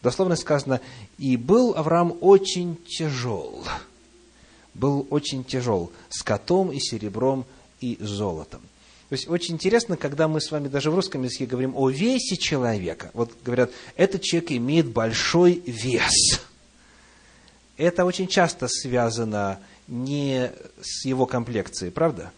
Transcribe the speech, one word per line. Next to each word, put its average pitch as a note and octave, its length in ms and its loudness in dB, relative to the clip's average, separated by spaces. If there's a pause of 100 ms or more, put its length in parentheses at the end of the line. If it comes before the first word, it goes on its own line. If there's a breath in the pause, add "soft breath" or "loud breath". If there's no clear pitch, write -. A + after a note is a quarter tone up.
Дословно F#3 340 2
сказано: C3+ 460 0 (340 loud breath)
"И C3 220 2
был G#3+ 360 4
Авраам E3 460 2
очень F3+ 560 4
тяжел". A#2+ 880 -6 (1080 soft breath)
Был C#3 340 0
очень C#3+ 340 -2
тяжел A#2+ 480 -2 (200 loud breath)
скотом F3 600 0
и C#3 80 -6
серебром A#2+ 680 -2 (340 loud breath)
и A#2+ 180 -4
золотом. G2+ 640 -6 (480 soft breath)
То - 40 -6
есть C3 160 -6
очень E3+ 260 -2
интересно, G3 420 0
когда D3 300 0
мы D#3 140 0
с - 100 -6
вами D3 160 -4
даже C#3 240 0
в D#3+ 60 0
русском D3 260 -2
языке B2+ 240 -4
говорим B2+ 300 -4
о C3+ 120 4
весе G3 480 0
человека, G#2+ 760 -2
вот A#2 160 -2 (140)
говорят: B2 260 2 (240 loud breath)
"Этот F#3+ 280 2
человек E3+ 300 -2
имеет C3+ 360 2
большой A#2+ 760 4
вес". - 760 0 (1400 soft breath)
Это F3 280 2
очень F#3 220 0
часто - 420 2
связано A2 920 0 (260 loud breath)
не C3 640 -2 (320)
с - 220 -10
его C3 200 2
комплекцией, A2 680 -4
правда? A2+ 460 -2